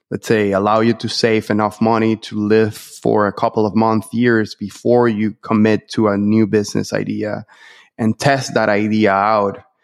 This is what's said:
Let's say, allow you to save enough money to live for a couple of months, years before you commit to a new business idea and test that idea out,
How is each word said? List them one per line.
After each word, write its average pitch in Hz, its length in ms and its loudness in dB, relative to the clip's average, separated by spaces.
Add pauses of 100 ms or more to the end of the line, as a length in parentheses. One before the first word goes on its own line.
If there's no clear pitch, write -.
(100)
Let's - 160 -16
say, 107 240 2
allow 104 300 2
you 117 140 2
to 113 140 -6
save 110 420 0
enough 104 300 -2
money 113 360 2
to 107 200 -14
live 107 400 2
for 107 520 -2
a 95 40 -2
couple 113 320 -2
of 104 120 -2
months, 110 360 0
years 113 440 0
before 120 520 0
you 104 340 -2
commit 110 480 2
to 110 180 0
a 101 100 0
new 104 300 2
business 104 440 -2
idea 104 540 -6 (500)
and 110 220 -2
test 139 360 -2
that 110 140 2
idea 107 440 2
out, 101 480 0 (240)